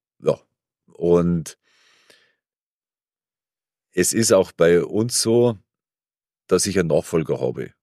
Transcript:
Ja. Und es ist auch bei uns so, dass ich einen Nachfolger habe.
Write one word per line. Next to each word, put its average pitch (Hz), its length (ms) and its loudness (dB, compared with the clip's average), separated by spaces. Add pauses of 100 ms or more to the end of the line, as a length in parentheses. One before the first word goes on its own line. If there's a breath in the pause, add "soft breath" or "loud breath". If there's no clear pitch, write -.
(220)
Ja. 73 180 -2 (460)
Und 87 720 -2 (2250 soft breath)
es 90 220 -2
ist 110 180 0
auch 95 200 2
bei 85 300 4
uns 113 380 -4
so, 120 380 0 (880)
dass 92 200 0
ich 98 120 -2
einen 85 100 0
Nachfolger 76 520 -2
habe. 65 320 -6 (100)